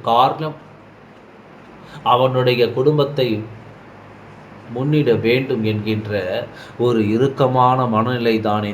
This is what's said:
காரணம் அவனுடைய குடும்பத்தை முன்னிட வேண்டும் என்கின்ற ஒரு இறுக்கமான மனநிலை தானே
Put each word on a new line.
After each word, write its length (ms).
காரணம் 540
அவனுடைய 640
குடும்பத்தை 580
முன்னிட 520
வேண்டும் 440
என்கின்ற 580
ஒரு 300
இறுக்கமான 800
மனநிலை 540
தானே 340